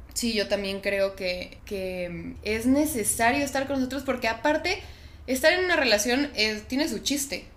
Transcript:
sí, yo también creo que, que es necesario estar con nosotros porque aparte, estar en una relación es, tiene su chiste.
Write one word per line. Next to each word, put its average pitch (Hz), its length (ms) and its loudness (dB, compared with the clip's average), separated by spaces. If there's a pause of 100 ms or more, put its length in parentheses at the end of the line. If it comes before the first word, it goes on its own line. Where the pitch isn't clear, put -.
(140)
sí, 233 200 0
yo 202 140 2
también 196 340 -2
creo 196 340 0
que, 180 500 -6
que 180 760 -6
es 220 220 -2
necesario 262 800 2
estar 269 240 -2
con 277 100 -2
nosotros 262 260 -2
porque 240 240 -2
aparte, 302 540 0 (460)
estar 262 260 4
en 370 120 2
una 359 100 2
relación 254 600 4
es, 214 320 0
tiene 285 200 0
su 226 120 -4
chiste. - 460 -4 (120)